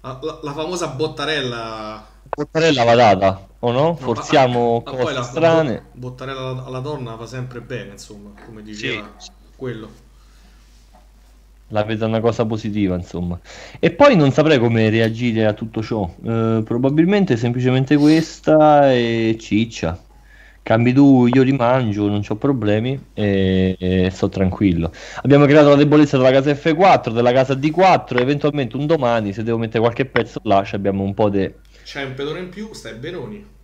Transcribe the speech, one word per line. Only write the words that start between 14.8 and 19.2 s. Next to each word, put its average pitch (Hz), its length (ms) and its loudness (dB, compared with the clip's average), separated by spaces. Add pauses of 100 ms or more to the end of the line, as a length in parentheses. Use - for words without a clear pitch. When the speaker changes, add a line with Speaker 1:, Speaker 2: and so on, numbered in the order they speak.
Speaker 2:
reagire 113 560 0
a 107 80 0
tutto 110 280 -8
ciò. 107 260 -4 (140)
Eh, 113 420 -2
probabilmente 147 720 0
semplicemente 127 600 0
questa 151 960 4
e 113 480 0